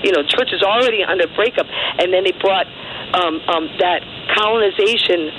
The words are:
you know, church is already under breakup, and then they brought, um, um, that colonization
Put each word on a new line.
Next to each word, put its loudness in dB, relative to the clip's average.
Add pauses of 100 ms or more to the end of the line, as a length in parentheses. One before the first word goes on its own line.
you 2
know, 2
church 0
is 0
already 2
under 0
breakup, 0
and -2
then 2
they 0
brought, 2 (480)
um, 0
um, 0
that 2 (320)
colonization 2